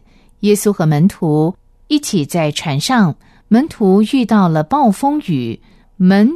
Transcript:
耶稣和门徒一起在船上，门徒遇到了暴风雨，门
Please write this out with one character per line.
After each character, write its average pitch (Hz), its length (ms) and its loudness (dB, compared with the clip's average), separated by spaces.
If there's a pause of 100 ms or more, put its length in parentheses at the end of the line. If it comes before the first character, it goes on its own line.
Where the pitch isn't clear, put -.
(420)
耶 208 120 2
稣 208 200 0
和 175 120 -2
门 156 220 2
徒 156 480 -2 (320)
一 302 100 0
起 208 280 -4
在 156 260 -4
船 143 260 -6
上， 196 380 0 (320)
门 240 220 2
徒 196 320 2 (100)
遇 254 140 0
到 202 240 2
了 156 120 0
暴 254 300 0
风 285 300 -2
雨， 123 360 -6 (380)
门 196 400 4